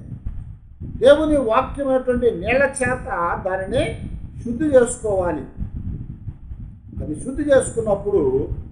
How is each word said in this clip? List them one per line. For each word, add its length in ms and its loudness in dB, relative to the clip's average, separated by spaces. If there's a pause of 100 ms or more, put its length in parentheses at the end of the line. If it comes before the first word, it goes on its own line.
(840)
దేవుని 540 6
వాక్యమైనటువంటి 960 2
నీళ్ల 320 2
చేత 360 0 (480)
దానిని 640 -2 (340)
శుద్ధి 200 -2
చేసుకోవాలి. 800 2 (1600)
అది 220 -8
శుద్ధి 180 -6
చేసుకున్నప్పుడు 1080 2 (240)